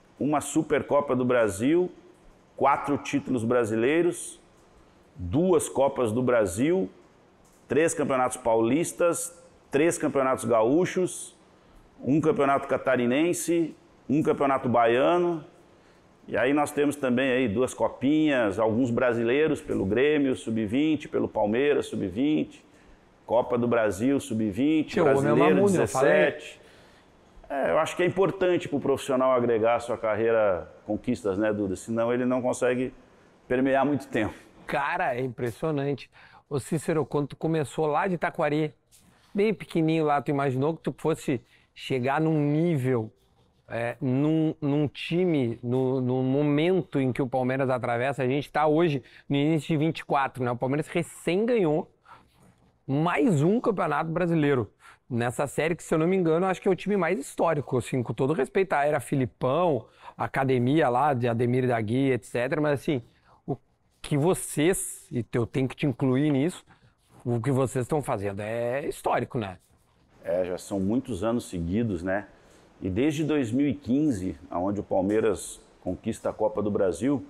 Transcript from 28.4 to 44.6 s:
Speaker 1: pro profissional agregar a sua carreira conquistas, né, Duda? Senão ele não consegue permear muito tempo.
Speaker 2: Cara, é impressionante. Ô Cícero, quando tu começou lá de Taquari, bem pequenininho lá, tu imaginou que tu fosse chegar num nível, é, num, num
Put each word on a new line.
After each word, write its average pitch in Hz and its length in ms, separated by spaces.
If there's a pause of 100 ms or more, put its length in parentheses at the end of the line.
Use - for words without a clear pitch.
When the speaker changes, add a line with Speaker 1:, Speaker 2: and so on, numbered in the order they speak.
Speaker 1:
pro 139 120
profissional 131 520
agregar 120 440
a 117 40
sua 113 180
carreira 107 720 (160)
conquistas, 104 520
né, 107 160
Duda? 98 240
Senão 117 360
ele 123 120
não 127 160
consegue 123 520 (540)
permear 135 380
muito 143 220
tempo. 107 260 (340)
Speaker 2:
Cara, 151 480
é 123 60
impressionante. 139 920 (380)
Ô 143 100
Cícero, 156 460
quando 147 240
tu - 80
começou 160 500
lá 151 200
de 180 100
Taquari, 156 560 (600)
bem 208 200
pequenininho 160 520
lá, 143 160
tu - 80
imaginou 139 460
que - 80
tu 147 140
fosse 156 440 (320)
chegar 135 480
num 160 160 (140)
nível, 131 600 (560)
é, 117 340
num, 151 580
num 147 260